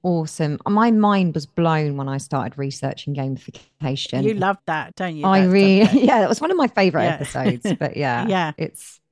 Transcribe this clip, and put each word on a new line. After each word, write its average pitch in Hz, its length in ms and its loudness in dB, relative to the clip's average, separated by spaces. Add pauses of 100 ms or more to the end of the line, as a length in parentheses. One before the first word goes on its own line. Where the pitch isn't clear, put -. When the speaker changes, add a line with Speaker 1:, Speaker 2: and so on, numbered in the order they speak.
Speaker 1:
awesome. 160 560 -2 (100)
My 214 220 4
mind 202 440 4
was 143 120 -6
blown 156 500 0
when 139 100 -6
I 135 120 -4
started 139 400 -6
researching 139 560 -6
gamification. 135 1080 -6
Speaker 2:
You 220 100 0
love 196 320 -2
that, 156 280 -6
don't 175 220 -8
you? 147 100 -6
Speaker 1:
I 190 140 4
Speaker 2:
That 185 100 4
Speaker 1:
really, 196 340 6
<laughs> - 20 8
Speaker 2:
subject. 247 180 4
Speaker 1:
yeah, 240 160 4
that 190 80 2
was - 140 -2
one 320 80 -2
of 370 80 0
my 285 100 2
favorite 175 360 0
Speaker 2:
Yeah. 160 100 0
Speaker 1:
episodes, 143 580 -4
Speaker 2:
<laughs> - 60 -4
Speaker 1:
but - 180 -6
yeah, 123 320 -2
Speaker 2:
Yeah. 175 300 -2
Speaker 1:
it's - 420 -12 (120)